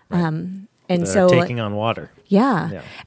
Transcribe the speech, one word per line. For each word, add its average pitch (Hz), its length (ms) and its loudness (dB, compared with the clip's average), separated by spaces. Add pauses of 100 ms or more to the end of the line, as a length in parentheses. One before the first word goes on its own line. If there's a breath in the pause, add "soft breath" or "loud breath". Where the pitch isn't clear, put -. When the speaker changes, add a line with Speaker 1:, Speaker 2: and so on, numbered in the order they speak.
Speaker 1:
Right. 175 120 -2
Speaker 2:
Um, 180 460 -6 (200)
and 175 160 0
Speaker 1:
That - 60 -2
are - 20 -2
Speaker 2:
so, 185 180 4
Speaker 1:
taking 170 300 2
on 104 160 -4
water. 107 360 -4 (160)
Speaker 2:
Yeah. 214 440 2
Speaker 1:
Yeah. 90 100 -10 (260 loud breath)